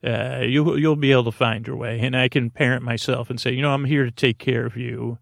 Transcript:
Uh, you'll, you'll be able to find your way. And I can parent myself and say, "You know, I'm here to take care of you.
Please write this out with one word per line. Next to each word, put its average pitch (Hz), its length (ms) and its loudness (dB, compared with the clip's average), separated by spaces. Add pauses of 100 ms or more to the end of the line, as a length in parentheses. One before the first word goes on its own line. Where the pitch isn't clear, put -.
Uh, 120 400 -2
you'll, 147 320 2
you'll 151 200 2
be 139 160 4
able 127 100 6
to 117 80 0
find 113 340 0
your 123 120 -8
way. 117 240 -6
And 127 160 0
I 127 120 4
can 120 220 0
parent 127 320 0
myself 120 480 -4
and 120 100 -6
say, 120 120 -2
"You 131 100 -2
know, 143 100 2
I'm 139 120 0
here 139 200 2
to 120 60 -2
take 120 280 0
care 117 280 0
of 113 100 -8
you. 117 460 -6